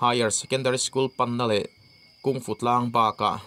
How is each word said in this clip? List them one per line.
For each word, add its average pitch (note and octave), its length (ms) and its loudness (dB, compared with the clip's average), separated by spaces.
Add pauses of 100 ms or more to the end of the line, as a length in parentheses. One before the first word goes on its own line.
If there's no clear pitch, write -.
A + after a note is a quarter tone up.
higher A#2+ 320 2
secondary C3 400 -2
school C3 320 -2
pannale A#2+ 640 -2 (480)
kung C3 240 -2
futlang A#2+ 480 0
baka G#2+ 560 2